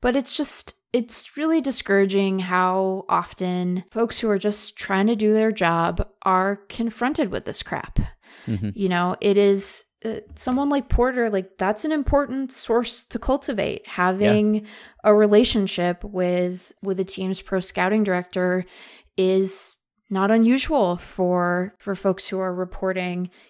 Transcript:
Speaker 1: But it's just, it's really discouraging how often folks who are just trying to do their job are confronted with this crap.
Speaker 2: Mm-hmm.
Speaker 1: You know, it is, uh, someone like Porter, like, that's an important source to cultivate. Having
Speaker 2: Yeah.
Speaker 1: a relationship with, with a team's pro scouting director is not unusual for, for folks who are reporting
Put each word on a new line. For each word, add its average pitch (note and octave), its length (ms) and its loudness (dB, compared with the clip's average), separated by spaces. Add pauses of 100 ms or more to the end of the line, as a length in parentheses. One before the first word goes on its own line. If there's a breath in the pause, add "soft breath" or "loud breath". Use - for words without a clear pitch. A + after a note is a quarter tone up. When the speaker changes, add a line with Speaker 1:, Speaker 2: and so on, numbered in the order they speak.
Speaker 1:
But B3 140 2
it's - 200 -2
just, - 380 -4 (180)
it's - 460 -4
really D#4+ 240 2
discouraging G3 800 0
how F#3 680 0
often F3+ 840 -2
folks A3+ 300 -2
who A3+ 100 0
are G3+ 80 2
just G#3 380 -4
trying G3 300 0
to A#3 100 2
do G#3+ 160 4
their A3 200 2
job E3+ 540 0 (160)
are F#3+ 340 2 (120)
confronted A#3 600 -2
with - 160 -6
this - 160 -6
crap. - 360 -6 (480 loud breath)
Speaker 2:
Mm-hmm. G#2 280 -2
Speaker 1:
You G3 160 -2
know, F3 300 0
it G3+ 160 4
is, G3 480 2 (200)
uh, A3 160 -6 (140)
someone C4 340 -2
like C#4+ 200 0
Porter, A#3+ 420 2
like, F#3+ 280 -4
that's G3+ 260 -2
an D#4 80 -2
important C4+ 600 0
source - 520 -2
to - 140 -8
cultivate. C4 680 -2
Having G#3 680 2
Speaker 2:
Yeah. G#3+ 40 -2 (440 loud breath)
Speaker 1:
a G#3+ 100 8
relationship G#3 920 4
with, F3+ 680 -2 (100)
with F#3+ 180 -2
a F#3+ 40 0
team's F#3 380 -6
pro F#3+ 180 -4
scouting G3 440 0
director F3+ 600 -2 (520 loud breath)
is F#3+ 640 0 (320)
not G3 200 2
unusual A3+ 640 4
for, F3+ 840 -2
for G3 160 -6
folks F#3 340 -2
who F#3+ 100 -4
are F#3 160 -2
reporting F3+ 760 -4 (200 soft breath)